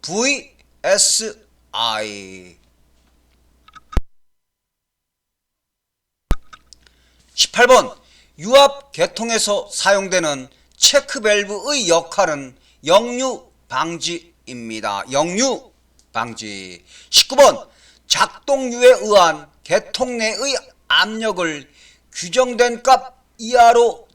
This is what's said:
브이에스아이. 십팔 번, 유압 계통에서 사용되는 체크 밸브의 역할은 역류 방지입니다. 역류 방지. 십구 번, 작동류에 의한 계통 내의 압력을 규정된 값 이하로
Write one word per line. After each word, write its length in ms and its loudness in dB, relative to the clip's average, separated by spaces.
브이에스아이. 2500 -6
십팔 320 0
번, 260 4
유압 540 2
계통에서 800 -4
사용되는 760 -2
체크 440 0
밸브의 680 -2
역할은 680 -2
역류 640 0
방지입니다. 1400 -8
역류 600 -2
방지. 720 -10
십구 240 0
번, 340 4
작동류에 840 0
의한 500 2
계통 540 -4
내의 360 -4
압력을 840 -2
규정된 720 -2
값 400 2
이하로 760 4